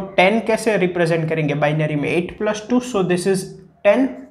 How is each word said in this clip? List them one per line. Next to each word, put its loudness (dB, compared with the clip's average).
टेन 4
कैसे 0
represent 0
करेंगे -2
Binary 0
में, -2
eight -2
plus -4
two, 4
so -2
this 0
is 2
ten 4